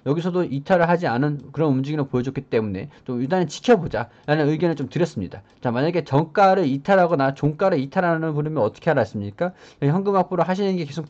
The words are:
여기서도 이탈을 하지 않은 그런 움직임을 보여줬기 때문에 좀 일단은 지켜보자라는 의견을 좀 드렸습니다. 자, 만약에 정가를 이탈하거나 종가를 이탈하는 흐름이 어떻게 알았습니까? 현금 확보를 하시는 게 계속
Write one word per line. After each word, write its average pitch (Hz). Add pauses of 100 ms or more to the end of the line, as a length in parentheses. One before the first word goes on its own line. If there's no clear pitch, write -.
여기서도 170
이탈을 165
하지 175
않은 143
그런 147
움직임을 139
보여줬기 131
때문에 110 (160)
좀 123
일단은 -
지켜보자라는 147
의견을 156
좀 139
드렸습니다. 131 (200)
자, 127
만약에 151
정가를 185
이탈하거나 143
종가를 151
이탈하는 160
흐름이 151
어떻게 104
알았습니까? 113 (260)
현금 190
확보를 180
하시는 190
게 175
계속 143